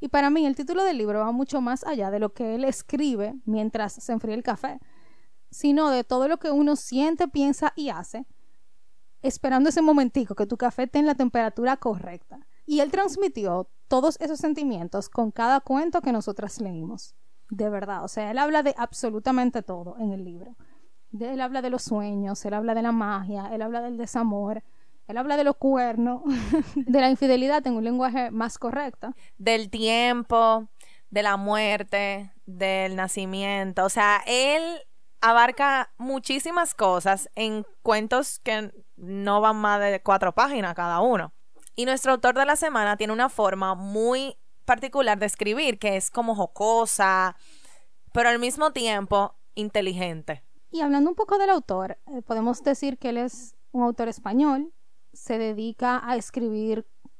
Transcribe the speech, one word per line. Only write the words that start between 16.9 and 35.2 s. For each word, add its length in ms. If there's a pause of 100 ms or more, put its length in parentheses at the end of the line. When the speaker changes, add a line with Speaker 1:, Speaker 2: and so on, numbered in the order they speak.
Speaker 1:
De 220
verdad, 340
o 40
sea, 220
él 80
habla 240
de 140
absolutamente 840
todo 360
en 140
el 120
libro. 320 (540)
De, 220
él 80
habla 220
de 80
los 120
sueños, 640
él 80
habla 220
de 80
la 100
magia, 600
él 80
habla 180
del 160
desamor, 640 (440)
él 100
habla 220
de 60
los 120
cuernos, 680
<laughs> 500
de 260
la 80
infidelidad 580
en 100
un 80
lenguaje 460
más 280
correcto. 560 (240)
Speaker 2:
Del 320
tiempo, 1000 (400)
de 140
la 160
muerte, 920 (140)
del 500
nacimiento. 920
O 20
sea, 380
él 540 (440)